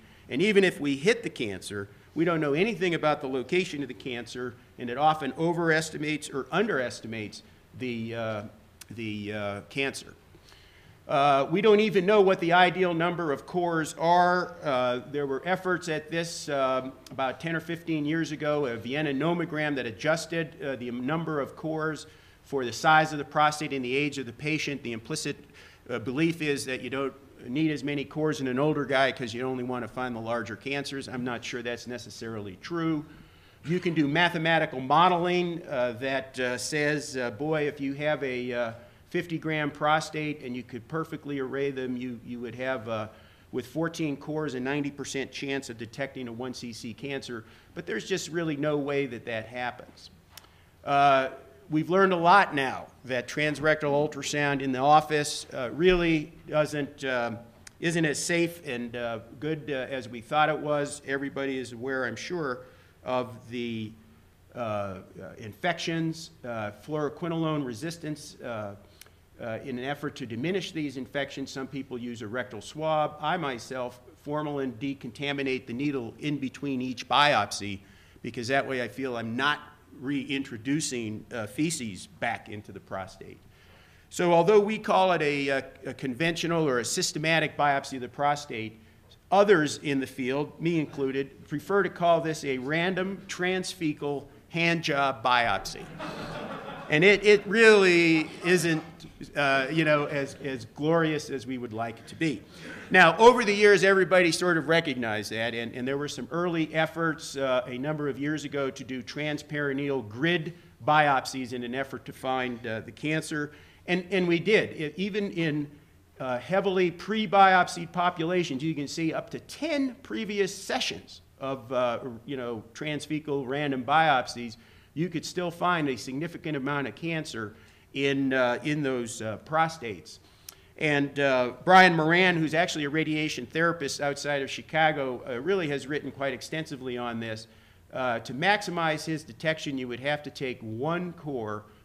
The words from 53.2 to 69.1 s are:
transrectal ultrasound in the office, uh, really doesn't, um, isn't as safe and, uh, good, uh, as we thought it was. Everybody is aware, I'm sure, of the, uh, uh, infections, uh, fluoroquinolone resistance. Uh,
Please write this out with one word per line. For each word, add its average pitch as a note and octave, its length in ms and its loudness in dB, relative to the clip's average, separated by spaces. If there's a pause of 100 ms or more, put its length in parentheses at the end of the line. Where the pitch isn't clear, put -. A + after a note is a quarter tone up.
transrectal D3+ 640 0
ultrasound C#3+ 720 0
in C3+ 100 -2
the B2+ 80 -2
office, D3 720 4
uh, B2+ 200 -4
really E3 580 4 (160)
doesn't, D3 580 -2
um, A#2+ 320 0 (420)
isn't E3 260 0
as C#3+ 180 -2
safe E3+ 420 0
and, A#2+ 300 -6
uh, A#2 240 -4 (200)
good, D3+ 300 -4
uh, C3 200 -4
as B2+ 200 -8
we A#2 120 -10
thought D3+ 280 2
it D3+ 80 0
was. C#3+ 500 -2
Everybody C3+ 500 -4
is A#2+ 140 -8
aware, C3 340 -4
I'm A2+ 120 -6
sure, C#3+ 440 -6 (420)
of A#2 460 -4
the, A#2 420 -6 (640)
uh, A#2+ 60 -12
uh, G2+ 420 -6 (360)
infections, E3 920 -4 (120)
uh, A2+ 280 -6 (140)
fluoroquinolone D3+ 800 -2
resistance. D3+ 760 -8
Uh, G#2+ 340 -8 (640)